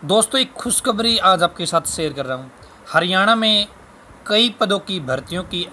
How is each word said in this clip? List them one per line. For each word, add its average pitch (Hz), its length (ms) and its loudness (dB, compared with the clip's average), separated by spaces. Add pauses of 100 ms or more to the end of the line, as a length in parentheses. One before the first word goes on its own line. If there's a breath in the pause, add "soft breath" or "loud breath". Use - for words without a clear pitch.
दोस्तों, 220 360 2
एक - 120 -4
खुशखबरी 226 640 0
आज 185 240 4
आपके 175 240 -2
साथ 170 140 0
शेयर 156 320 -4
कर 131 140 -8
रहा 131 100 -6
हूँ। 131 160 -14 (400 loud breath)
हरियाणा 190 420 4
में 214 340 0 (580)
कई 220 340 2
पदों 202 180 2
की 190 220 -6
भर्तियों 135 440 -6
की 175 280 -8